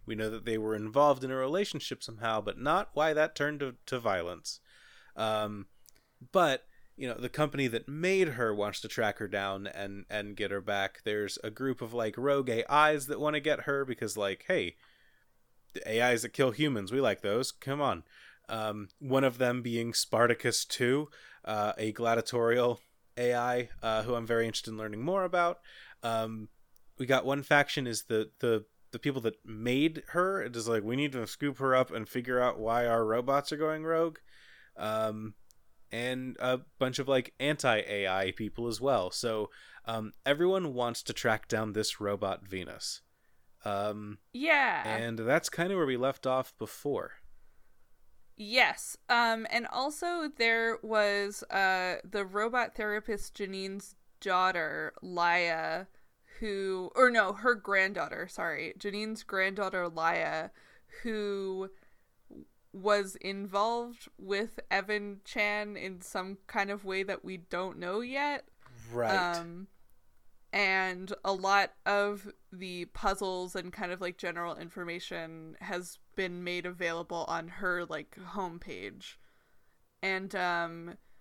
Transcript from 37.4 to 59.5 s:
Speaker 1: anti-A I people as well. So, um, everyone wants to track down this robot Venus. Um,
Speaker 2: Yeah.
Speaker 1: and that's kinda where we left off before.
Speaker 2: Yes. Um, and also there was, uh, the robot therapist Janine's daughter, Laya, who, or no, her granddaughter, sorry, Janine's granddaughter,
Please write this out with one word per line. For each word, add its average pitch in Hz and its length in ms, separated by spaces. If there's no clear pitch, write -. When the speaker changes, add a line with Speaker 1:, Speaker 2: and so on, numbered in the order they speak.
Speaker 1:
anti-A 113 640
I 92 300
people 113 300
as 113 140
well. 117 300
So, 110 400
um, 113 260
everyone 170 480
wants 120 300
to - 80
track 113 360
down 110 240
this 104 280
robot 101 460
Venus. - 540
Um, 104 540
Speaker 2:
Yeah. 254 540
Speaker 1:
and 113 340
that's 131 280
kinda 175 280
where 165 100
we 131 100
left 131 300
off 127 320
before. - 540
Speaker 2:
Yes. 214 600
Um, 226 400
and 233 200
also 311 600
there 226 540
was, 208 640
uh, 185 600
the 196 220
robot 220 480
therapist 214 600
Janine's 190 600
daughter, 170 800
Laya, 170 840
who, 190 540
or 247 160
no, 214 220
her 226 220
granddaughter, 190 720
sorry, 165 480
Janine's 208 460
granddaughter, 190 680